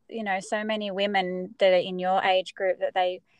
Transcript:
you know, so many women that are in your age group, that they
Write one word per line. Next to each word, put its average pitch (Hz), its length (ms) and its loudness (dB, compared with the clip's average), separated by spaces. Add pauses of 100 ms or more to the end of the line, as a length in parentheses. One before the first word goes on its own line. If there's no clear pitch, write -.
you 226 140 -8
know, 196 160 -2
so 214 240 -4
many 214 300 -4
women 190 680 -2
that 190 140 6
are 185 40 8
in 185 220 0
your 185 240 0
age 185 320 0
group, 185 240 -2
that 185 160 -4
they 185 260 0 (200)